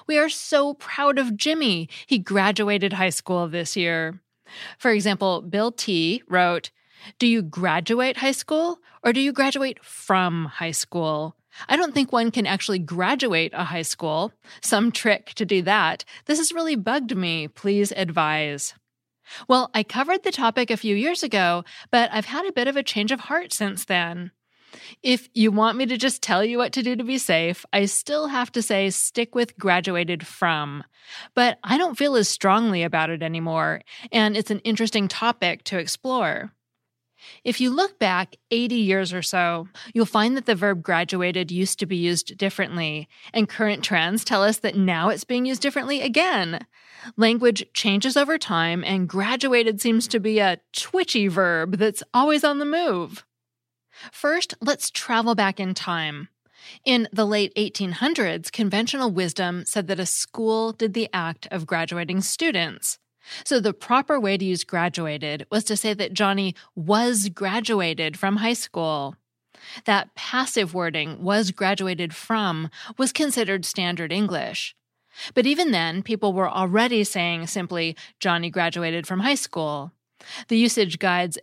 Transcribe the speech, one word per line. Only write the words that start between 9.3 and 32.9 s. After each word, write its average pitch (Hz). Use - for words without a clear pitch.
graduate 269
from 170
high 165
school? 156
I 277
don't 320
think 277
one 233
can 226
actually 190
graduate 180
a 175
high 165
school. 160
Some 240
trick -
to 214
do 185
that. 180
This 302
has 320
really 330
bugged 233
me. 165
Please 202
advise." 156
Well, 254
I 214
covered 311
the 381
topic 247
a 220
few 208
years 320
ago, 180
but 240
I've 220
had 311
a 381
bit 247
of 277
a 277
change 214
of 262
heart 339
since 196
then. 175
If 254
you 220
want 220
me 262
to 247
just 262
tell 180
you 240
what 247
to 262
do 247
to 240
be 262
safe, 170
I 202
still 294
have 254
to 240
say 196
stick -
with 240
graduated 175
from. 147
But 247
I 220
don't 330
feel 277
as 208
strongly 202
about 160